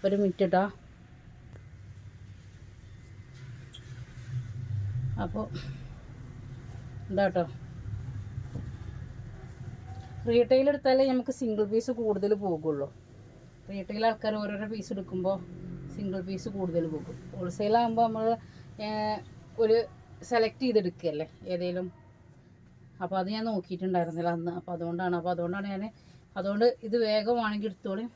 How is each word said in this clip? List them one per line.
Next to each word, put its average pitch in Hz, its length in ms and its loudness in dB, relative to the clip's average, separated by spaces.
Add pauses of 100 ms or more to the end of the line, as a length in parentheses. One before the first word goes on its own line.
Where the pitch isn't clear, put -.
ഒരു 196 160 6
മിനിറ്റ് 190 320 4
ട്ടോ. 185 100 8 (4000)
അപ്പോൾ 208 200 -2 (1700)
ഇതാട്ടോ, 185 320 4 (2750)
റീട്ടെയിൽ 254 420 8
എടുത്താലേ 269 400 6
നമുക്ക് 254 300 2
സിംഗിൾ 214 320 4
പീസ് 226 260 2
കൂടുതൽ 208 320 2 (140)
പോകുള്ളൂ. 156 420 0 (840)
റീട്ടെയിൽ 202 400 -2
ആൾക്കാർ 220 320 0
ഓരോരോ 208 320 -4
പീസ് 202 220 -6
എടുക്കുമ്പോൾ 185 420 0 (580)
സിംഗിൾ 196 340 -2
പീസ് 196 260 -4
കൂടുതൽ 170 380 2
പോകും. - 240 -8 (180)
ഹോൾസെയിൽ 196 460 2
ആകുമ്പോൾ 233 260 4
നമ്മൾ, 220 180 0 (600)
ഏ, - 20 -4 (760)
ഒരു 220 140 8 (520)
സെലക്ട് 220 340 4
ചെയ്തെടുക്കുകയല്ലേ 175 640 2 (260)
ഏതേലും. 180 340 0 (1160)
അപ്പോൾ 185 160 0
അത് 185 160 2
ഞാൻ 220 140 -2
നോക്കിയിട്ടുണ്ടായിരുന്നില്ല 175 880 2
അന്ന്. 170 220 -2
അപ്പോൾ 180 160 -8
അതുകൊണ്ടാണ്, 175 440 0
അപ്പോൾ 175 160 0
അതുകൊണ്ടാണ് 180 380 -2
ഞാൻ, 190 100 -4 (540)
അതുകൊണ്ട് 202 280 2 (220)
ഇത് 220 180 2
വേഗം 214 360 4
വേണമെങ്കിൽ 208 300 0
എടുത്തോളി. 196 340 -4 (100)